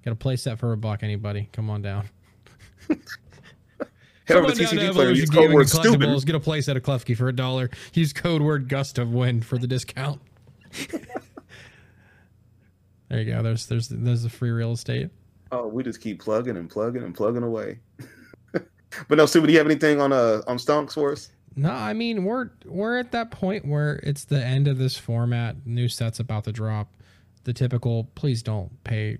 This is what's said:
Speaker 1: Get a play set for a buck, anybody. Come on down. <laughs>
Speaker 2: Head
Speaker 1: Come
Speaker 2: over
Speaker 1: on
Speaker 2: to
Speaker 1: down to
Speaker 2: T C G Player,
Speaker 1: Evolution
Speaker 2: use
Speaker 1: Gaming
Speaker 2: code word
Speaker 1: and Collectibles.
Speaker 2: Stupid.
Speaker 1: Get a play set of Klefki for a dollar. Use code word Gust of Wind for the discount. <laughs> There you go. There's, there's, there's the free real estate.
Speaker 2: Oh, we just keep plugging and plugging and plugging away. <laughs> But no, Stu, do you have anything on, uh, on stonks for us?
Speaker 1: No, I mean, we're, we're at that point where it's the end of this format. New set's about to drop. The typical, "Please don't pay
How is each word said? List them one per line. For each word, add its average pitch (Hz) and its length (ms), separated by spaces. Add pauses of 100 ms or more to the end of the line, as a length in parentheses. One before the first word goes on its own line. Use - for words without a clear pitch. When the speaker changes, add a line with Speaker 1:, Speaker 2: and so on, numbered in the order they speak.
Speaker 1:
Get 117 100
a - 20
play 131 200
set 117 240
for 120 140
a 107 40
buck, 107 260
anybody. 104 480
Come 107 180
on 104 140
down. 101 260 (400)
<laughs> - 400
Speaker 2:
Head 302 80 (1300)
Speaker 1:
Come 165 100
Speaker 2:
over 175 100
Speaker 1:
on - 60
Speaker 2:
to 220 100
Speaker 1:
down - 60
to 175 60
Speaker 2:
T - 0
C - 0
G - 20
Player, - 120
Speaker 1:
Evolution 135 260
Speaker 2:
use 156 140
Speaker 1:
Gaming 156 180
Speaker 2:
code 156 80
word 143 60
Speaker 1:
and 143 100
Collectibles. 151 280 (180)
Speaker 2:
Stupid. 135 100
Speaker 1:
Get 160 80
a 151 40
play 151 220
set 143 160
of 127 60
Klefki 127 340
for 123 120
a 127 60
dollar. 127 340 (240)
Use 160 200
code 165 300
word 147 260
Gust 135 300
of 120 140
Wind 120 320
for 127 120
the 123 100
discount. 131 540 (500)
<laughs> - 200 (2250)
There 120 100
you 110 140
go. 113 100
There's, 113 240
there's, 117 220
there's 117 340
the 117 60
free 117 220
real 117 200
estate. 123 380 (420)
Speaker 2:
Oh, 123 160
we 113 160
just 117 160
keep 104 220
plugging 113 340
and 85 140
plugging 120 340
and 90 100
plugging 117 300
away. 107 360 (720)
<laughs> - 60 (500)
But 151 80
no, 156 80
Stu, 156 200
do 151 60
you 165 60
have 151 100
anything 151 340
on, 139 120
uh, 117 340
on 123 100
stonks 147 360
for 147 200
us? - 160 (280)
Speaker 1:
No, 147 140
I 220 220
mean, 226 320
we're, 233 240 (160)
we're 202 340
at 247 120
that 233 200
point 185 340
where 147 380
it's 143 220
the 143 160
end 131 280
of 131 80
this 127 200
format. 117 680
New 120 240
set's 113 300
about 110 260
to 110 60
drop. 107 420 (520)
The 123 80
typical, 117 520 (100)
"Please 123 280
don't 107 400
pay 107 360